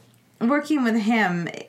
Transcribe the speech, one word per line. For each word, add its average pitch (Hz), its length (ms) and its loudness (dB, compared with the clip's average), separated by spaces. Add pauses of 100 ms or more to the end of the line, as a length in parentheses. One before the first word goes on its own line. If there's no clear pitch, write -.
(400)
working 285 440 0
with 226 120 2
him, 202 520 0 (200)